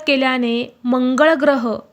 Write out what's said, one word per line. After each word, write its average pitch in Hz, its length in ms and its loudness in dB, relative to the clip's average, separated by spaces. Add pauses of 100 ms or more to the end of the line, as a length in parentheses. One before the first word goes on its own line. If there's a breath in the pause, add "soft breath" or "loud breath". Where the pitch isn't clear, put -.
केल्याने 254 800 -2
मंगळ 254 500 2
ग्रह 262 420 0 (160)